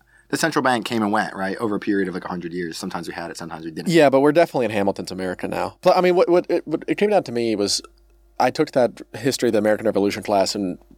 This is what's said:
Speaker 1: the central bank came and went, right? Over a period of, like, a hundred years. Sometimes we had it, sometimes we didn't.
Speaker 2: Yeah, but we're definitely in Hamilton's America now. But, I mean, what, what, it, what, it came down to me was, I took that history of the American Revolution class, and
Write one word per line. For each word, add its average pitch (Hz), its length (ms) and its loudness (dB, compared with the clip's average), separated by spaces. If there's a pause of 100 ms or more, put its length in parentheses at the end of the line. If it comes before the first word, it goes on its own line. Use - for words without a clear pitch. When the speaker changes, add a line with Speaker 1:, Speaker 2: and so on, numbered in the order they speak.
(280)
Speaker 1:
the - 80 -4
central 156 260 0
bank 123 220 0
came 117 180 -2
and 101 100 0
went, 101 220 0
right? 95 240 -4
Over 104 180 -2
a 95 40 -2
period 98 280 0
of, 87 60 -8
like, 90 100 -8
a - 40 -12
hundred 87 240 -8
years. 85 240 -8
Sometimes 87 320 -8
we 87 60 -12
had 85 160 -8
it, 80 60 -12
sometimes 82 280 -12
we 82 60 -8
didn't. 82 180 -6
Speaker 2:
Yeah, 147 220 8
but 135 100 4
we're 147 120 4
definitely 156 340 2
in 104 60 -2
Hamilton's 98 380 0
America 92 380 -6
now. 90 340 -4
But, 175 140 4
I 185 60 4
mean, 180 140 4
what, 190 120 4
what, 170 220 4
it, 170 160 -2
what, 156 200 -6
it 151 120 -2
came 208 120 0
down 185 140 2
to 123 80 -10
me 117 240 0
was, 101 240 -2 (580)
I 127 120 2
took 156 220 -2
that 120 280 0 (140)
history 120 340 -2
of 110 60 2
the 110 40 4
American 107 280 2
Revolution 101 360 0
class, 98 320 2
and 95 240 -4 (200)